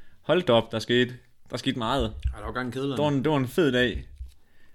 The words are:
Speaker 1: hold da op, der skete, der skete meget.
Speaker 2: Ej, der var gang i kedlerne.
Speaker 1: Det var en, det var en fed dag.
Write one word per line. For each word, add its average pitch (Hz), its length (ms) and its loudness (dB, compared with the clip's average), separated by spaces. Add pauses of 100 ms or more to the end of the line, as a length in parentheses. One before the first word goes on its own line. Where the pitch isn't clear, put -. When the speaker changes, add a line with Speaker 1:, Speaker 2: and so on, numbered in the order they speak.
(220)
Speaker 1:
hold 175 220 2
da 120 100 4
op, 113 180 4
der 113 80 -4
skete, 123 340 2 (380)
der 127 60 -6
skete 127 200 -4
meget. 117 360 -2 (200)
Speaker 2:
Ej, 113 60 -14
der 104 60 -10
var 110 80 -8
gang 123 160 -4
i - 20 -6
kedlerne. 135 240 -4
Speaker 1:
Det 143 80 0
var 147 60 2
en, 139 140 0
det 156 80 2
var 147 60 4
en 127 100 0
fed 143 240 2
dag. 123 340 2 (680)